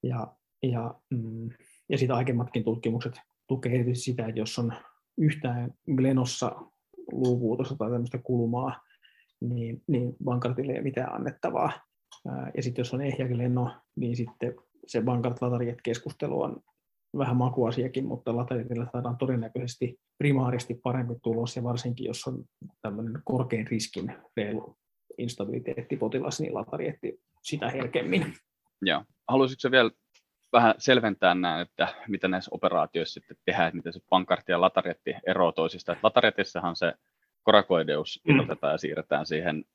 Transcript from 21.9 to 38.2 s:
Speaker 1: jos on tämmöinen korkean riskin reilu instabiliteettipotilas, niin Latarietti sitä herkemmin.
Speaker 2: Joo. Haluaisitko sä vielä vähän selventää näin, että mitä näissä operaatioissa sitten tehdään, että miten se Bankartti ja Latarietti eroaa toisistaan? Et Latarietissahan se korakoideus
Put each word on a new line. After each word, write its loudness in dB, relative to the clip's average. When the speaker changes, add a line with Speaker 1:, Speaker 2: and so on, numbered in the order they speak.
Speaker 1:
jos -6
on -8
tämmöinen -6
korkean 0
riskin -4
reilu -6
instabiliteettipotilas, -4
niin -4
Latarietti -6
sitä -4
herkemmin. -2
Speaker 2:
Joo. 2
Haluaisitko 4
sä 0
vielä 6
vähän 10
selventää 6
näin, 0
että 0
mitä -2
näissä -2
operaatioissa 0
sitten -18
tehdään, 4
että -2
miten -8
se -14
Bankartti 4
ja 4
Latarietti 2
eroaa 4
toisistaan? -2
Et -12
Latarietissahan 2
se 0
korakoideus 4